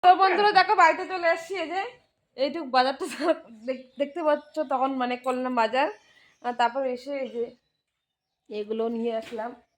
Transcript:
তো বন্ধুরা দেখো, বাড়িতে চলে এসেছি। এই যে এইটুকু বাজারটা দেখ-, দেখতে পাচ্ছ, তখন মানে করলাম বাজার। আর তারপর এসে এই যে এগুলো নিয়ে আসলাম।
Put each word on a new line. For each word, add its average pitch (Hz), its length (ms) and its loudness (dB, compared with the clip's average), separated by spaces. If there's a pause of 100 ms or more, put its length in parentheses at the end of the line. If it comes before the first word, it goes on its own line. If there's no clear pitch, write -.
তো 370 120 10
বন্ধুরা 381 360 4
দেখো, 370 240 4
বাড়িতে 349 320 4
চলে 359 220 -4
এসেছি। 349 260 -4
এই 330 120 -6
যে 359 140 -4 (540)
এইটুকু 294 300 -4
বাজারটা 262 400 0 (640)
দেখ-, 254 300 -10
দেখতে 285 260 -4
পাচ্ছ, 294 320 -2 (140)
তখন 269 200 0 (120)
মানে 247 160 -2
করলাম 254 380 -4
বাজার। 240 340 2 (540)
আর 247 100 -4
তারপর 240 320 0
এসে 254 340 -6
এই 254 100 -6
যে 233 140 -6 (1040)
এগুলো 214 400 -6
নিয়ে 233 260 -4
আসলাম। 226 360 -8 (260)